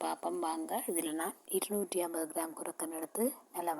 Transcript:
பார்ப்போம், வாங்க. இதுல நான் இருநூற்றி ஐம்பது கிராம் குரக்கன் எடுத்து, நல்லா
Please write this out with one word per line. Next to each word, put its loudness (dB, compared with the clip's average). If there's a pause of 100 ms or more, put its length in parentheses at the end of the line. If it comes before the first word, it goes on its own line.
பார்ப்போம், 0
வாங்க. 0 (120)
இதுல 2
நான் 0 (200)
இருநூற்றி 2
ஐம்பது 0
கிராம் -2
குரக்கன் -4
எடுத்து, 0 (300)
நல்லா 2